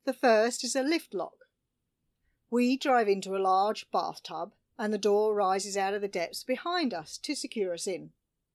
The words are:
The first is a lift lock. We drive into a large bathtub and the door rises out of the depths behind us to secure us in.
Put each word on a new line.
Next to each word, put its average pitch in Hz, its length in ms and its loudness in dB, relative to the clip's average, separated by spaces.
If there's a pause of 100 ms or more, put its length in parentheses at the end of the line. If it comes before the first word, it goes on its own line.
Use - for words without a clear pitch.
The 262 100 -2
first 233 500 2
is 240 120 -4
a 262 80 0
lift 311 320 -2
lock. - 320 -8 (1040)
We 247 260 4
drive 247 300 2
into 196 280 0
a 196 60 0
large 190 480 2
bathtub 170 640 -6 (240)
and 214 160 -2
the 208 60 -2
door 208 340 4
rises 196 420 0
out 196 200 -2
of 202 60 -6
the 202 60 -2
depths 180 360 -6
behind 302 500 -2
us 160 240 -10
to - 160 -8
secure 190 400 -4
us 170 140 -8
in. 160 260 -6 (420)